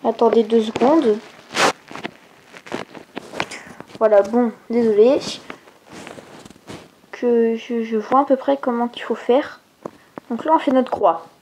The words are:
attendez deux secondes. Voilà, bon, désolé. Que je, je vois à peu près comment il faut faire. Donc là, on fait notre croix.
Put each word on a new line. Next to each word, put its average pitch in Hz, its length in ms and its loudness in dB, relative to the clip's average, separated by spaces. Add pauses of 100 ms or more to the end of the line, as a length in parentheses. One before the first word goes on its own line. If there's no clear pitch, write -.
attendez 226 400 2
deux 226 180 2
secondes. 233 560 2 (2750)
Voilà, 214 240 4
bon, 226 300 0 (180)
désolé. 233 480 4 (1900)
Que 233 460 0
je, 233 260 -6
je 226 140 -4
vois 220 240 2
à 277 40 4
peu 277 120 2
près 277 200 0
comment 240 380 -4
il - 80 -14
faut - 120 -6
faire. - 460 -2 (720)
Donc 233 140 -8
là, 311 100 0
on 320 40 4
fait 302 120 0
notre 262 200 2
croix. - 360 0 (160)